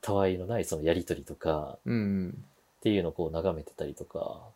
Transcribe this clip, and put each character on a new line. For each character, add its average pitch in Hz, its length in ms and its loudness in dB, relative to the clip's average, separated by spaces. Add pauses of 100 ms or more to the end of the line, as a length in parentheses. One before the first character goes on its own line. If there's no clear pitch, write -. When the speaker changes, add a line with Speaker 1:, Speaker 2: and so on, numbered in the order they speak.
Speaker 1:
た 104 80 0
わ 98 140 6
い 92 100 2
の 90 80 -6
な 110 140 -2
い 87 60 0
そ - 120 -4
の 78 60 -4
や 82 100 6
り 87 100 2
と 85 120 -2
り - 80 -12
と - 100 -12
か、 76 500 -2
Speaker 2:
う 123 80 -2
ん - 20 2
う 120 40 2
ん。 98 320 0
Speaker 1:
っ - 40 -8 (480)
て 110 100 4
い 101 80 6
う - 20 2
の 82 80 0
を - 20 -6
こ 82 180 -2
う - 20 -6
眺 82 260 0
め 76 60 -10
て - 100 -18
た - 140 -6
り 69 80 -8
と - 100 -12
か - 340 -8 (160)